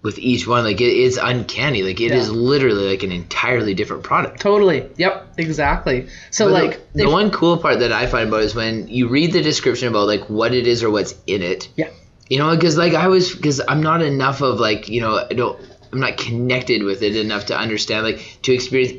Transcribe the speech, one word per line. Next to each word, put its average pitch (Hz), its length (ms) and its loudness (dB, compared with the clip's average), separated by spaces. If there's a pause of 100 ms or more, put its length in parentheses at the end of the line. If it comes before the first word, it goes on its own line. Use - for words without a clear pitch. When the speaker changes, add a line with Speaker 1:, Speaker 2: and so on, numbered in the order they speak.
Speaker 1:
with 104 160 -6
each 120 280 0
one. 120 160 2
Like, 101 180 0
it, 120 80 4
it's 123 320 4
uncanny. 120 640 -2
Like, 95 180 -4
it 117 100 0
Speaker 2:
Yeah. 123 60 2
Speaker 1:
is 110 120 0
literally, 117 600 2
like, 95 140 -2
an 95 80 -4
entirely 107 640 -2
different 92 300 -4
product. - 380 -2
Speaker 2:
Totally. 202 440 4 (120)
Yep, - 400 -2
exactly. 147 720 -2 (240)
So, 220 140 0
Speaker 1:
But - 40 4 (100)
the, - 60 4
Speaker 2:
like, - 280 -8
Speaker 1:
the 147 120 0
Speaker 2:
if 147 60 4
Speaker 1:
one 202 200 2
cool 170 260 2
part 147 220 0
that 113 140 2
I 113 140 0
find 113 200 0
about 110 140 0
it 107 60 4
is 101 80 -4
when 110 340 -4
you 120 180 0
read 151 240 2
the 220 100 2
description 135 460 0
about, 104 200 2
like, 101 220 -2
what 113 240 0
it 120 140 2
is 117 160 2
or 110 60 2
what's 101 260 0 (120)
in 95 140 -2
it. 90 360 -4
Speaker 2:
Yeah. - 100 -2 (420)
Speaker 1:
You 131 100 0
know, 156 180 2
'cause, 160 200 4
like, 170 180 4
I 170 140 2
was, 185 260 2
'cause 143 320 0
I'm 147 160 0
not 165 180 2
enough 135 400 0
of, 123 180 0
like, 110 280 0
you 113 140 -2
know, 110 160 0 (120)
I - 40 -2
don't, 117 240 -2 (340)
I'm 127 80 -4
not 123 160 -2
connected 120 680 -2
with 101 220 -2
it 104 140 0
enough 107 300 -4
to - 120 -2
understand, 110 460 -2
like, - 380 -6
to 127 100 2
experience 127 460 0